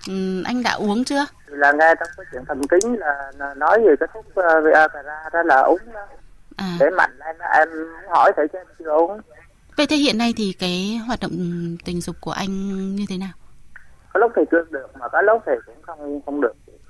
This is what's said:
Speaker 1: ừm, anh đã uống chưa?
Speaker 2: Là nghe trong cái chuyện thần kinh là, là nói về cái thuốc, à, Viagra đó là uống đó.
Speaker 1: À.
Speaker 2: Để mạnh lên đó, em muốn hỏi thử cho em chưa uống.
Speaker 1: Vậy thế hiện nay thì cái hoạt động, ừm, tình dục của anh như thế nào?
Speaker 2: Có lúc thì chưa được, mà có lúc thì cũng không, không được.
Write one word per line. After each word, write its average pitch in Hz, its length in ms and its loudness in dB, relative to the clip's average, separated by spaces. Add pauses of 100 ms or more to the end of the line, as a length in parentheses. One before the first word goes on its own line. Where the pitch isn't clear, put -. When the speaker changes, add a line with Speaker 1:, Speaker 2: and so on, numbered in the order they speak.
Speaker 1:
ừm, 190 340 -4
anh 247 200 -4
đã 233 100 0
uống 208 320 -2
chưa? 285 220 -2 (200)
Speaker 2:
Là 143 260 2
nghe 160 280 6
trong 170 160 -8
cái 190 160 -16
chuyện 127 160 -10
thần 139 120 -4 (100)
kinh 220 280 4
là, 143 400 -4
là 139 160 -8
nói 156 320 2
về 165 140 8
cái 165 140 -2
thuốc, 220 100 -16 (120)
à, 165 280 4
Viagra 151 680 2
đó 170 120 0
là 147 160 6
uống 226 340 2
đó. 208 60 -14 (560)
Speaker 1:
À. 185 240 -6
Speaker 2:
Để 143 60 4 (100)
mạnh - 220 2
lên 160 200 -14
đó, 170 80 -10 (120)
em 160 120 4
muốn 165 440 -12
hỏi 160 220 6
thử 147 60 2 (100)
cho 185 60 -10
em 180 80 -18 (120)
chưa 160 120 -8
uống. 170 300 2 (560)
Speaker 1:
Vậy 294 100 2
thế 302 100 0
hiện 285 220 2
nay 233 180 0
thì 208 220 -4
cái 190 480 -4
hoạt 240 140 -4
động, 196 100 -6
ừm, 170 540 -6
tình 175 160 -6
dục 170 200 -8
của - 100 -10
anh 196 200 -6 (440)
như 202 140 -6
thế 190 100 -8
nào? 185 140 -10 (800)
Speaker 2:
Có 185 80 0
lúc 233 160 2
thì 180 140 2
chưa 170 200 2
được, 135 160 -12 (140)
mà 120 80 -8
có 160 140 0
lúc 220 240 4
thì 160 60 -2 (140)
cũng - 160 -20
không, 147 440 -12
không 143 140 -6
được. 120 120 0 (380)